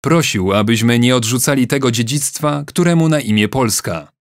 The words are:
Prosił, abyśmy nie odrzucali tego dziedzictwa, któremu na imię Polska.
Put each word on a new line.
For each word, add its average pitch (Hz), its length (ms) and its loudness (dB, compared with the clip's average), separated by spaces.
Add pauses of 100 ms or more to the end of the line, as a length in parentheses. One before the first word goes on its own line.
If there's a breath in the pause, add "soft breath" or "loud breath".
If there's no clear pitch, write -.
Prosił, 110 500 0
abyśmy 113 460 2
nie 127 160 4
odrzucali 123 520 0
tego 139 240 0
dziedzictwa, 143 760 -4
któremu 170 420 2
na 151 100 2
imię 107 280 0
Polska. 104 760 -4